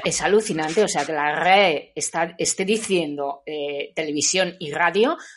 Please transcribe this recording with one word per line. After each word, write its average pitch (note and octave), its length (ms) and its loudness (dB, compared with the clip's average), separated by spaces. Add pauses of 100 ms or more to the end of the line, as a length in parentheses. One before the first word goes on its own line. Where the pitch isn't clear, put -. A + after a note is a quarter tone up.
es - 180 -2
alucinante, E3+ 600 2
o F3+ 60 2
sea, D3 160 -2
que D#3 80 -6
la D3 220 0
rae F3+ 600 4
está, E3+ 440 -4
esté E3+ 260 -2
diciendo, E3 800 -2
eh, C#3+ 500 -6
televisión E3 640 0
y D3 140 -10
radio, E3+ 400 2
o A#3 60 -4 (180)